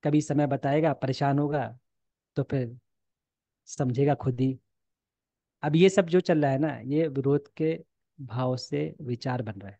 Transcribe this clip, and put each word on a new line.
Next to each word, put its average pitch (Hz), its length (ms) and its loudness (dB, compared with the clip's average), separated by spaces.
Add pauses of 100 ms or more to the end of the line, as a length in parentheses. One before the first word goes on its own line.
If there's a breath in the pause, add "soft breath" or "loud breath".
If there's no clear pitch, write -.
कभी 151 160 4
समय 147 260 0
बताएगा, 143 480 2
परेशान 139 440 0
होगा, 147 280 0 (680)
तो 143 60 -2
फिर 127 340 -4 (920)
समझेगा 135 480 0
खुद 127 240 -4
ही। 131 180 0 (1040)
अब 151 140 0
ये 180 120 8
सब 190 200 2
जो 180 120 4
चल 160 220 2
रहा 139 80 2
है 135 80 0
ना, 147 200 -2
ये 147 300 -2
विरोध 139 480 0
के 160 180 -2 (440)
भाव 127 400 -4
से 151 440 -6
विचार 123 400 -6
बन 104 180 -10
रहा 98 100 -14
है। 101 100 -20